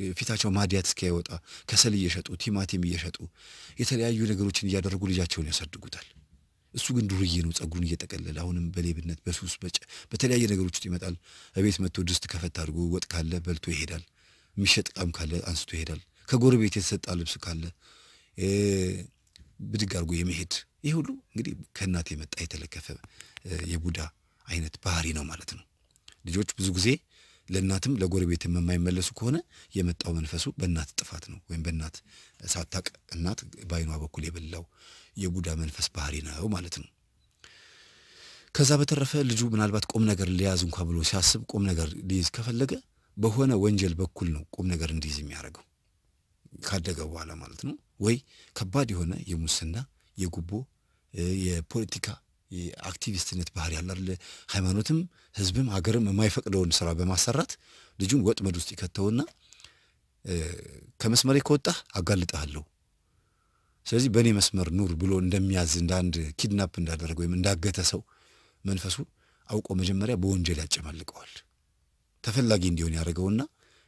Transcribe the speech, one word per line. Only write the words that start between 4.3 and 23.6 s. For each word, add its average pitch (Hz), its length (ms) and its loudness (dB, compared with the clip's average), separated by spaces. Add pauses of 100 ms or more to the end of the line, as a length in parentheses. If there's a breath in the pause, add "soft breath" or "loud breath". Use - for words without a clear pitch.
እያደረጉ 95 400 0
ልጃቸውን 87 420 0
ያሳድጉታል። - 580 -6 (680)
እሱ - 160 -4
ግን 120 160 2
ዱርዬ 95 320 2
ነው፣ 82 140 2
ጸጉሩን 85 320 -2
እየጠቀለለ 85 540 -4
አሁንም 87 320 -2
በሌብነት፣ 85 500 -2
በሱስ፣ 87 360 -4
በጨ-፣ - 220 -4 (280 loud breath)
በተለያየ 120 400 2
ነገሮች 95 280 2
ውስጥ - 100 -6
ይመጣል። 90 300 -4 (420 loud breath)
እቤት 98 220 4
መጥቶ 92 260 -2
ድስት 87 220 0
ከፈት 85 300 -6
አድርጎ 80 220 -4 (100)
ወጥ 87 180 -2
ካለ 82 340 -2
በልቶ 82 300 -4
ይሄዳል። 80 340 -6 (520 soft breath)
የሚሸጥ 98 300 4
ዕቃም 92 260 -2
ካለ 80 200 -4 (120)
አንስቶ - 280 -6
ይሄዳል። 82 280 -4 (280 soft breath)
ከጎረቤት 120 460 6
የተሰጣ 98 400 -2
ልብስ 87 240 -4
ካለ፣ 82 240 -6 (760 loud breath)
እ፣ 95 80 0 (1160)
ብድግ 104 300 -2
አድርጎ 85 220 -2
የመሄድ፣ 85 380 -2 (300)
ይህ 147 120 0
ሁሉ 165 140 0 (140)
እንግዲህ - 300 -6 (200)
ከእናት 90 360 -2
የመጣ 78 300 -8
የተለከፈ፣ 80 480 -10 (560 loud breath)
እ፣ 85 240 -6